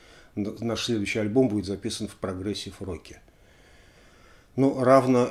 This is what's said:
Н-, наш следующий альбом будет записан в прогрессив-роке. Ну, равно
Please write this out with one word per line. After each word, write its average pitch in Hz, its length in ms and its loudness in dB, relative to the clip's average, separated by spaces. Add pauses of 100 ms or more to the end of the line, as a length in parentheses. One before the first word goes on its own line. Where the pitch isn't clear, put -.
(340)
Н-, 104 260 -4
наш 113 260 -4
следующий 110 320 -2
альбом 110 300 2
будет 104 180 -2
записан 101 420 -8
в - 60 -20
прогрессив-роке. 95 1080 -10 (1400)
Ну, 131 260 2
равно 127 480 6